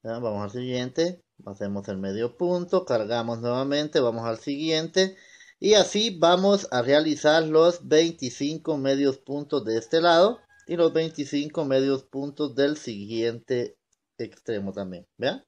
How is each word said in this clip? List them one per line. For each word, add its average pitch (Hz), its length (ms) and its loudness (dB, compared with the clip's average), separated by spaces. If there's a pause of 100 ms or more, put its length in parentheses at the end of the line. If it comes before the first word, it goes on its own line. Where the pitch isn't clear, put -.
¿Ya? 113 180 -8
Vamos 107 240 -4
al 101 80 -8
siguiente, 127 680 -4 (240)
hacemos 101 440 -8
el 95 80 -6
medio 101 400 -4
punto, 180 480 -2
cargamos 117 560 -2
nuevamente, 139 580 -2
vamos 117 260 0
al 113 120 -4
siguiente. 160 800 -2 (420)
Y 208 140 4
así 202 440 2
vamos 185 540 4
a 123 100 0
realizar 151 640 4
los 160 420 4
veinticinco 156 920 0
medios 135 400 2
puntos 143 480 -6
de 113 120 -2
este 160 220 0
lado 175 400 4 (280)
y 170 100 -4
los 165 160 4
veinticinco 151 720 -4
medios 135 380 0
puntos 143 520 -8
del 143 220 2
siguiente 117 1000 -4 (420)
extremo 101 540 -8
también, 95 340 -10 (120)
¿vean? - 300 -6